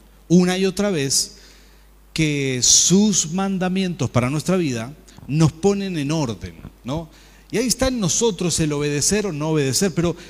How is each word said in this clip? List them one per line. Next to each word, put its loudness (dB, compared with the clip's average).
una 6
y 0
otra 0
vez, -2
que 0
sus 4
mandamientos -2
para 0
nuestra -2
vida -4
nos 2
ponen 0
en -2
orden, -4
¿no? -6
Y -2
ahí 0
está 0
en -2
nosotros 0
el 0
obedecer -2
o -4
no -4
obedecer, 0
pero 0